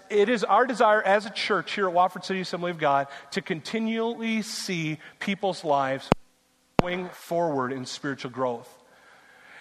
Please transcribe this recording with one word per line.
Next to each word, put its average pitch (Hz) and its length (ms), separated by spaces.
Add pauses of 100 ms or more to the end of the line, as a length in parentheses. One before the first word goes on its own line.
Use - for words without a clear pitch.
it 202 200
is 226 160
our 226 220
desire 214 360
as 202 240
a 214 40
church - 420
here 196 160
at 170 60
Wofford 180 300
City 190 160
Assembly 175 300
of 170 80
God 139 300 (240)
to 160 100
continually 226 1000
see 160 580 (180)
people's 196 460
lives 139 440 (720)
going 180 300
forward 151 640
in 131 120
spiritual 135 460
growth. 120 520 (800)